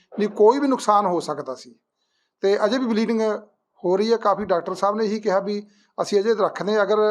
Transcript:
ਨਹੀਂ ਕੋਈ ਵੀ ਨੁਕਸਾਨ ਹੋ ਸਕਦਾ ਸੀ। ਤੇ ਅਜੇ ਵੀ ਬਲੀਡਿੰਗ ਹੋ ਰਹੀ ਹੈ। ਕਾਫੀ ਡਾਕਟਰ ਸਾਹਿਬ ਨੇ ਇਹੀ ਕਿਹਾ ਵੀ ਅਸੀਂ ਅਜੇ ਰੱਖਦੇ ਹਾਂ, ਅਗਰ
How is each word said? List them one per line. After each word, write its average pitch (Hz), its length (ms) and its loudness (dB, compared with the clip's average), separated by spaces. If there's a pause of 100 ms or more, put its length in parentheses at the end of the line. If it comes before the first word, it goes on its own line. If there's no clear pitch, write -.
(200)
ਨਹੀਂ 208 100 0
ਕੋਈ 220 300 4
ਵੀ 285 80 0
ਨੁਕਸਾਨ 208 380 2
ਹੋ 175 140 -2
ਸਕਦਾ 143 360 -8
ਸੀ। 120 200 -20 (640)
ਤੇ 202 240 2
ਅਜੇ 214 120 2
ਵੀ 262 80 -2
ਬਲੀਡਿੰਗ 220 360 0 (640)
ਹੋ 185 120 0
ਰਹੀ 214 140 0
ਹੈ। 233 60 2
ਕਾਫੀ 208 280 0
ਡਾਕਟਰ 180 280 -2
ਸਾਹਿਬ 196 220 0
ਨੇ 220 100 -2
ਇਹੀ 214 140 -2
ਕਿਹਾ 202 200 0
ਵੀ 208 280 -6 (340)
ਅਸੀਂ 196 180 0
ਅਜੇ 220 220 0
ਰੱਖਦੇ 185 340 -2
ਹਾਂ, 208 80 4
ਅਗਰ 208 140 0 (140)